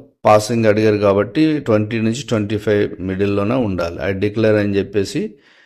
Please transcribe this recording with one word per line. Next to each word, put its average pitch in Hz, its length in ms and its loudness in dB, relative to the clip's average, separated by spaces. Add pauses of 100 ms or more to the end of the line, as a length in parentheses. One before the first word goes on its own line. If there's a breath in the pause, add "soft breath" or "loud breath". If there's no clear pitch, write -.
(280)
passing 110 400 4
అడిగారు 107 300 4
కాబట్టి, 104 640 2
ట్వంటీ 110 420 0
నుంచి 113 220 -2
ట్వంటీ 107 340 -2
ఫైవ్ 104 440 0
మిడిల్‌లోనే 101 540 -2
ఉండాలి. 90 420 -2
I 95 220 -4
declare 107 360 0
అని 104 220 0
చెప్పేసి 104 580 -4 (300 soft breath)